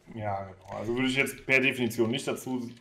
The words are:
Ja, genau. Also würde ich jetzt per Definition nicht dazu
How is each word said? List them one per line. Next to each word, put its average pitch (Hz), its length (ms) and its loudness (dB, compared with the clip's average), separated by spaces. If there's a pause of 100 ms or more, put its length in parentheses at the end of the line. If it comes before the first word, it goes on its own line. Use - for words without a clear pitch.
(160)
Ja, 101 300 -4
genau. 92 200 -16 (120)
Also 110 180 -2
würde 131 140 2
ich 131 60 0
jetzt 139 300 0
per 135 160 4
Definition 120 500 2
nicht 139 160 -4
dazu 123 420 -4 (120)